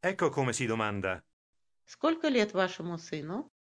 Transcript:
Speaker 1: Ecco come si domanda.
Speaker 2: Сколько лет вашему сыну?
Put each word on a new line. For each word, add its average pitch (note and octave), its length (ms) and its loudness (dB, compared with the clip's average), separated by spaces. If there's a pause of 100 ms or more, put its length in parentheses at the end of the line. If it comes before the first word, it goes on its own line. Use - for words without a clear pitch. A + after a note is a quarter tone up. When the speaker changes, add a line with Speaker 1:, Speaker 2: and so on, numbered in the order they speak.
Speaker 1:
Ecco F3+ 220 2
come B2+ 220 2
si B2 140 -2
domanda. G2+ 540 0 (640)
Speaker 2:
Сколько E4 440 0
лет G#3+ 240 2
вашему F3+ 440 0
сыну? E3 540 -8 (120)